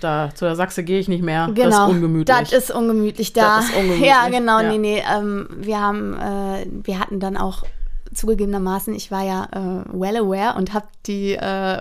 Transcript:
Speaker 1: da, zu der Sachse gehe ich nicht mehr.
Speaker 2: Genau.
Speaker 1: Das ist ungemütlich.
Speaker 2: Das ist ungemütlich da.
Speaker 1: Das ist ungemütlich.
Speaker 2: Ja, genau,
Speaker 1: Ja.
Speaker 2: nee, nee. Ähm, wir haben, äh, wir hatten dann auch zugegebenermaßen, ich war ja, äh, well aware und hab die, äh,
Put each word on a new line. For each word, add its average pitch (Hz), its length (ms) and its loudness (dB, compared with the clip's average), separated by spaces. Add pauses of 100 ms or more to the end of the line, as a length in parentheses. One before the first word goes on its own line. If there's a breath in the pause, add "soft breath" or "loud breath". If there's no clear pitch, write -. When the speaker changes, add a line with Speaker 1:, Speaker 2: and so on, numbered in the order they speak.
Speaker 1:
da, 151 340 -2
zu - 80 -8
der 165 140 0
Sachse 185 260 -2
gehe 185 160 0
ich 190 80 -4
nicht 180 160 0
mehr. 165 320 0
Speaker 2:
Genau. 240 140 6
Speaker 1:
Das 208 100 6
ist 202 160 6
ungemütlich. 165 420 4
Speaker 2:
Das - 140 0
ist 254 200 2
ungemütlich 220 640 0
da. 214 220 6
Speaker 1:
Das 233 140 2
ist 226 60 -2
ungemütlich. 185 340 4
Speaker 2:
Ja, 247 180 6
genau, 233 320 2
Speaker 1:
Ja. 220 100 2
Speaker 2:
nee, 214 80 0
nee. 214 320 0
Ähm, 208 460 -2
wir 208 240 -4
haben, 202 400 -2
äh, 196 500 -4
wir 190 300 -6
hatten 202 220 -4
dann 190 160 -4
auch 190 260 -2 (500)
zugegebenermaßen, 202 800 0
ich - 160 -10
war 190 140 -4
ja, 190 300 -4
äh, 190 400 -6
well 196 240 -2
aware 202 400 0
und 190 160 -2
hab 208 160 -4 (140)
die, 196 320 -4
äh, 190 460 -2